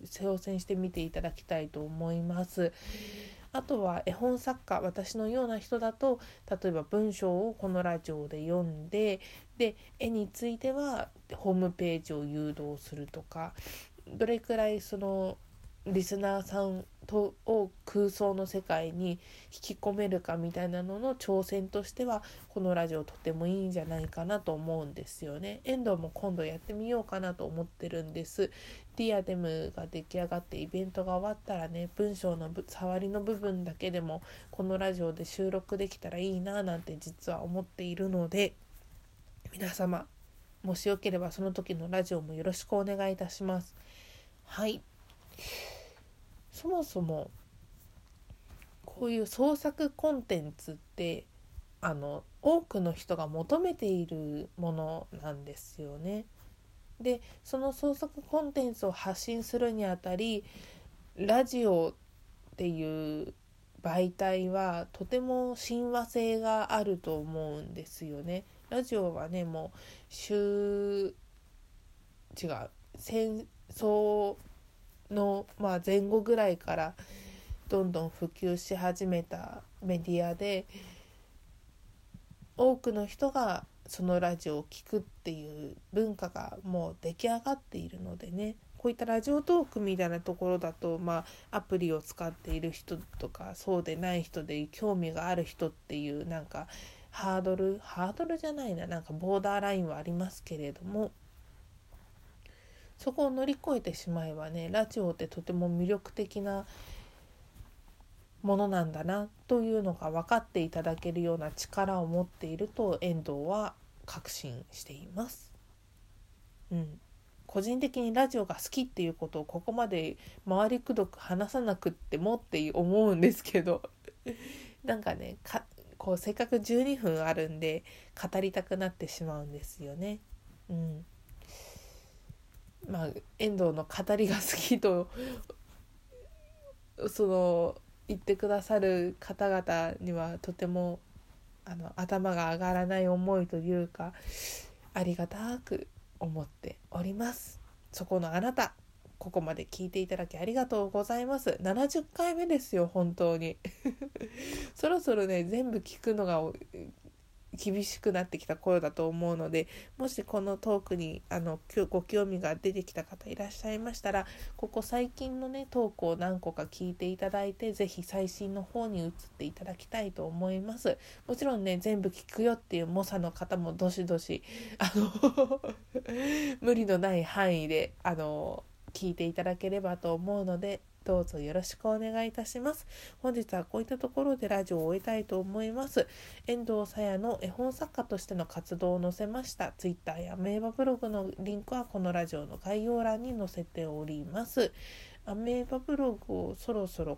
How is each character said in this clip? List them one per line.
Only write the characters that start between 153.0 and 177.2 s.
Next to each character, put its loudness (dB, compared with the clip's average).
当 4
に。 -4
<laughs> -8
そ 2
ろ 4
そ 4
ろ 4
ね、 2
全 0
部 0
聞 -10
く 2
の 2
が 4
厳 0
し -6
く 4
な 2
っ -2
て -6
き -16
た -2
頃 4
だ 0
と 0
思 0
う 0
の -2
で、 2
も 0
し -4
こ -2
の 0
ト 2
ー -4
ク -2
に、 -4
あ -2
の、 -2
き 0
ょ-、 4
ご 2
興 2
味 -2
が 0
出 2
て -2
き -14
た -4
方 -14
い -6
ら -4
っ -12
し -10
ゃ -2
い -2
ま -6
し -10
た 0
ら、 2
こ -4
こ -2
最 0
近 -6
の -4
ね、 -6
ト 2
ー -12
ク 2
を 4
何 0
個 -4
か -4
聞 -4
い -6
て -4
い -2
た 0
だ 2
い -2
て、 -2
ぜ 2
ひ -8
最 -2
新 -6
の -4
方 -2
に -2
移 -2
っ -4
て -6
い -6
た -12
だ -8
き -16
た -4
い -4
と -6
思 0
い 0
ま -6
す。 2
も -2
ち -2
ろ 4
ん 0
ね、 2
全 2
部 2
聞 -8
く 2
よ 8
っ 0
て -4
い 2
う 0
猛 2
者 -2
の 0
方 -2
も 0
ど 4
し 0
ど 4
し、 -4
あ 4
の、 6
<laughs> 0
無 6
理 4
の 6
な 4
い 4